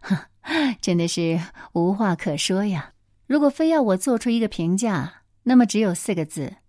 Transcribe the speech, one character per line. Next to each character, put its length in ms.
<laughs> 540
真 160
的 100
是 320
无 200
话 220
可 200
说 300
呀。 280
如 120
果 100
非 200
要 120
我 140
做 220
出 120
一 100
个 80
评 280
价， 380
那 120
么 100
只 140
有 140
四 220
个 100
字 300